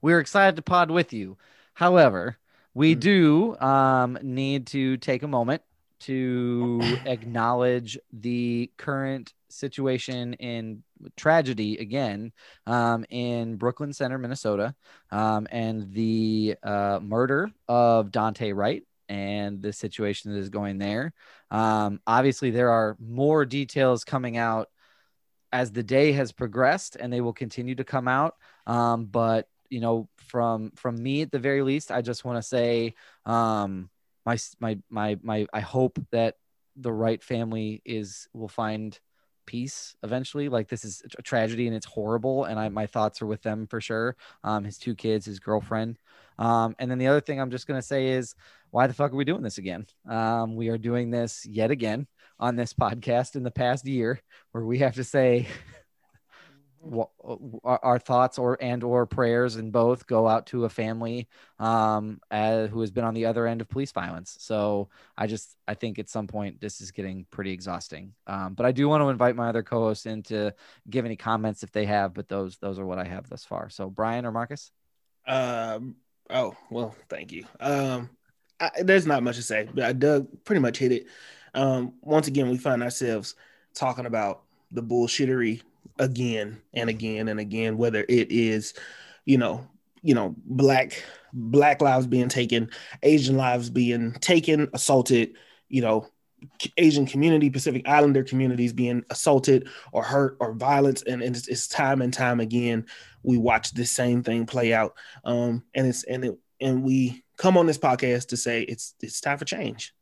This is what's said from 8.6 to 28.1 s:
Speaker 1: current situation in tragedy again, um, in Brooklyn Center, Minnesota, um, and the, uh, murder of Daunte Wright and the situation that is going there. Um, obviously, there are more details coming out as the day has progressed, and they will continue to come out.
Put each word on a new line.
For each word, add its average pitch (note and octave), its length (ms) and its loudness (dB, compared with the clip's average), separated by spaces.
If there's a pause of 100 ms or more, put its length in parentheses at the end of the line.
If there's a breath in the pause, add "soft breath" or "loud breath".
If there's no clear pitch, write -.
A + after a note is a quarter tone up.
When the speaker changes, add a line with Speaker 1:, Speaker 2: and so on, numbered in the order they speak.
Speaker 1:
current C3+ 580 -6 (160)
situation B2+ 840 -4
in A#2 480 -10 (340)
tragedy C3 640 2
again, A2+ 540 -6 (340 soft breath)
um, A#2 440 2
in A#2+ 460 -4
Brooklyn B2 360 -4
Center, C3 260 -6
Minnesota, A#2+ 560 -2 (380 soft breath)
um, G#2+ 380 0
and A2 420 -6
the, A2 680 0
uh, G2+ 400 -2
murder C3 480 0 (180)
of A#2 420 4
Daunte G#2+ 440 -2
Wright G#2 280 -2 (260)
and G2+ 520 -6
the G2+ 120 -6
situation G#2 600 -6
that G2+ 60 -4
is F#2+ 100 -6
going G2+ 300 -4
there. G#2+ 340 -4 (380 soft breath)
Um, G#2+ 560 0
obviously, B2+ 440 4
there B2 200 2
are A2 280 2
more C#3 460 2
details C3 600 0
coming B2 340 -4
out A2+ 320 -2 (840)
as B2+ 180 0
the A2+ 120 -6
day C3+ 300 4
has C#3 200 -2
progressed, B2+ 640 0
and B2 160 -8
they B2 80 -2
will A#2 140 -2
continue B2 400 -8
to B2 100 -8
come B2+ 240 -2
out. C#3 280 0 (300 soft breath)